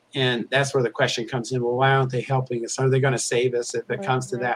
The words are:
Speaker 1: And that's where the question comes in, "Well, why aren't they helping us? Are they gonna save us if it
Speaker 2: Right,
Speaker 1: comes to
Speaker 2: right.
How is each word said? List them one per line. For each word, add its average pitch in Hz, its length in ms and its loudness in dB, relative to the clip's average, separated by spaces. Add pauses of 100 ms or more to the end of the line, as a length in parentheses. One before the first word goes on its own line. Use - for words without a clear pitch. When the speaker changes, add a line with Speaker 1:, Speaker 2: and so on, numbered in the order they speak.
(140)
Speaker 1:
And 127 360 0
that's 135 240 2
where 131 80 4
the 113 80 2
question 127 360 0
comes 131 260 -6
in, 127 100 0
"Well, 120 140 0
why 135 160 4
aren't 135 200 4
they 123 100 -2
helping 127 420 -2
us? - 140 -8
Are 131 120 2
they 131 100 4
gonna 127 180 2
save 123 360 0
us 120 200 -4
if 117 160 -6
it 120 80 -4
Speaker 2:
Right, - 80 -8
Speaker 1:
comes 131 240 0
to 127 60 -4
Speaker 2:
right. 120 60 -4 (140)